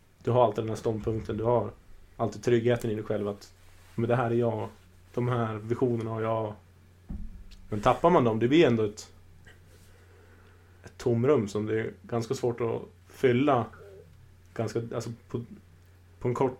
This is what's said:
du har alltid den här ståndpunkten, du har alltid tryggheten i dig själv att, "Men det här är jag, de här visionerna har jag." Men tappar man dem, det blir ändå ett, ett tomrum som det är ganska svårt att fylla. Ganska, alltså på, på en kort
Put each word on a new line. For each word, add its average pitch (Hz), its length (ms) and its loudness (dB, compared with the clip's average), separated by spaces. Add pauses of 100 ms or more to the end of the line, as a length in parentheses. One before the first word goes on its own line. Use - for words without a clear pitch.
(220)
du 120 80 -2
har 123 140 6
alltid 110 200 0
den 110 40 -4
här 110 80 -4
ståndpunkten, 110 600 -4
du 110 80 -4
har 113 260 2 (460)
alltid 104 260 -4
tryggheten 120 480 2
i 107 40 -2
dig 107 100 -6
själv 104 240 -4
att, - 240 -10 (420)
"Men 113 140 0
det 117 80 4
här 120 140 0
är 117 40 0
jag, 110 340 0 (460)
de 123 140 0
här 117 260 0
visionerna 113 560 -2
har 110 120 -4
jag." 110 320 -2 (1120)
Men 104 120 -4
tappar 127 300 4
man 156 140 6
dem, 110 140 2
det 117 100 2
blir 151 180 6
ändå 113 180 2
ett, - 280 -8 (1700)
ett - 140 -20
tomrum 120 500 2
som 107 180 -4
det 110 140 -2
är - 120 -6 (100)
ganska 117 320 -4
svårt 120 260 -2
att 117 220 -2 (260)
fylla. 127 580 2 (880)
Ganska, 117 280 -4 (120)
alltså 120 160 -6 (180)
på, 120 140 -6 (800)
på 123 80 -2
en 123 60 0
kort 127 260 0